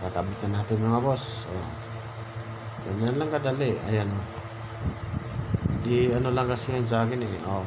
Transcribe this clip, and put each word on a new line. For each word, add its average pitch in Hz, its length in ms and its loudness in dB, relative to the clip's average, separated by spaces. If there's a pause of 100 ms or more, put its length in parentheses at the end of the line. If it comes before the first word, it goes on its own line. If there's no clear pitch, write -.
Kakabitan 95 480 -2
natin, 107 320 2
mga 117 160 4
boss. 131 480 0
Oh. 90 200 -6 (1160)
Ganyan 113 320 2
lang 156 160 0
kadali. 135 400 2 (160)
Ayan, 104 220 2
oh. 101 140 -2 (1600)
Di, 120 320 4
ano 123 160 4
lang 127 160 4
kasi 123 320 0
yan 123 80 2
sa 113 240 4
akin, 120 160 0
eh. 101 100 -2 (140)
Oh. 95 180 0